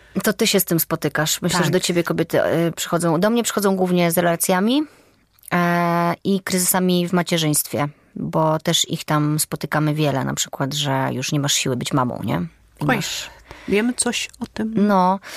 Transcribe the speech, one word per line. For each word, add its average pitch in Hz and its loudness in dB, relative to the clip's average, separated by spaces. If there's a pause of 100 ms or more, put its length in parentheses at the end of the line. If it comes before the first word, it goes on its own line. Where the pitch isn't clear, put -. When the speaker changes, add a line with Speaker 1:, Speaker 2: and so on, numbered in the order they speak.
(220)
Speaker 1:
To 214 2
ty 226 0
się 202 4
z - 0
tym 165 0
spotykasz. - -2
Myślę, 180 0
Speaker 2:
Tak. 170 2
Speaker 1:
że 147 0
do 180 2
ciebie 175 0
kobiety, 165 0
e, 160 2
przychodzą, 170 0
do 208 2
mnie 233 2
przychodzą 202 0
głównie 180 2
z 165 0
relacjami, 185 2 (720)
e, 170 2 (100)
i 196 0
kryzysami 180 0
w 180 -6
macierzyństwie, 156 0 (280)
bo 156 0
też - 0
ich 165 -6
tam 151 0
spotykamy 151 -2
wiele, 139 0
na 135 -4
przykład, 143 -4
że 135 0
już 127 -6
nie 147 0
masz 139 0
siły 131 -2
być - -6
mamą, 127 -2
nie? 123 -2 (460)
I 147 -4
Speaker 2:
Oj, 247 2
Speaker 1:
masz - -6 (380)
Speaker 2:
wiem 220 2
coś - -2 (120)
o 240 -8
tym. 220 -4
Speaker 1:
No, 190 4 (180)